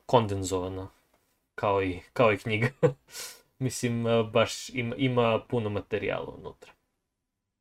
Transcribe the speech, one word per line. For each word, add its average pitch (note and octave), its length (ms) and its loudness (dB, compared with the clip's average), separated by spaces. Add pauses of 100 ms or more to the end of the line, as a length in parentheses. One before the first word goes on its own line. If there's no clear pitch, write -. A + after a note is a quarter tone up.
kondenzovana, F#2+ 840 0 (680)
kao G2 280 0
i, F2+ 180 -4 (120)
kao A2+ 200 6
i G2+ 60 0
knjiga. A2+ 300 0 (140)
<laughs> C3+ 120 4 (640)
Mislim, A#2 480 -2
a, A2+ 180 4
baš A2 440 0
ima, A#2+ 280 -6
ima A#2+ 440 2
puno A2+ 300 -2
materijala G2 640 -4
unutra. - 380 -16 (880)